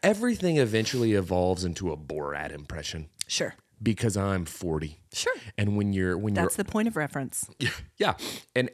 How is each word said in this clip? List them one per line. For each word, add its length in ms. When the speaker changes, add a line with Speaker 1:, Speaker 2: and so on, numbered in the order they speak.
Speaker 1:
everything 540
eventually 560
evolves 540
into 260
a 60
Borat 560
impression. 560
Speaker 2:
Sure. 260
Speaker 1:
Because 340
I'm 300
forty. 540
Speaker 2:
Sure. 220
Speaker 1:
And 180
when 160
you're, 260
when 180
Speaker 2:
That's 220
Speaker 1:
you're 60
Speaker 2:
the 80
point 160
of 80
reference. 540
Speaker 1:
<laughs> 380
Yeah. 160
And 180